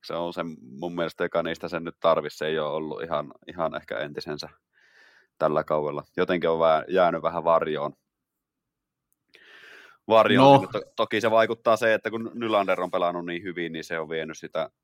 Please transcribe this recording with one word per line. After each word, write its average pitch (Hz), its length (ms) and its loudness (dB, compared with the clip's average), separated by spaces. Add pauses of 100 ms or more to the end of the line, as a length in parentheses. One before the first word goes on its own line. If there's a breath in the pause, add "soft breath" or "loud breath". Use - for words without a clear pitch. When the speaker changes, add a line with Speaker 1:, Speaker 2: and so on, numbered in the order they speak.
Speaker 1:
Se - 100 -10
on 85 180 -4
se 87 100 -8 (380)
mun 87 140 -8
mielestä, 85 300 -4
joka 85 180 -2
niistä 82 260 -6
sen 82 160 -6
nyt 82 160 -10
tarvii. 78 300 2
Se - 160 -8
ei 78 120 -2
oo 76 160 -4
ollut 78 280 -8
ihan, 73 300 -6 (160)
ihan 85 280 -6
ehkä - 220 -10
entisensä 73 500 -10 (880 soft breath)
tällä 76 260 0
kaudella. 73 400 -4 (120)
Jotenkin 90 340 0
on 82 80 0
vä-, 80 300 4
jäänyt 85 340 2
vähän 82 220 -4
varjoon. 80 480 0 (2250 loud breath)
Varjoon 110 460 8
Speaker 2:
No. 135 60 8
Speaker 1:
sinne. - 200 -8
To-, - 160 -18
toki 110 240 0
se 110 100 2
vaikuttaa 113 460 4
se, 110 180 2
että 107 160 -2
kun 113 240 -8
Nylander 101 460 0
on 90 100 -4
pelannut 87 360 -2
niin 87 160 -8
hyvin, 85 300 -8
niin 80 120 -10
se 85 140 -8
on 80 100 -8
vienyt 80 300 -8
sitä 80 320 -8 (140)